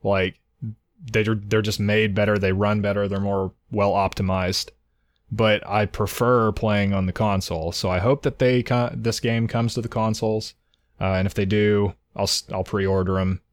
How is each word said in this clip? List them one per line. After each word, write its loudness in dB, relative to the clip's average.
Like, 0
they're, 0
they're 0
just -4
made 2
better, 2
they 2
run 2
better, 0
they're -2
more -2
well 2
optimized. 0
But 2
I 0
prefer 2
playing 0
on 0
the -2
console, -2
so -4
I 0
hope 0
that -2
they 4
co-, 0
this -4
game 0
comes -2
to -2
the -6
consoles. -2
Uh, 0
and 0
if -4
they 0
do, 2
I'll -2
s-, -2
I'll -4
pre-order 0
'em. -2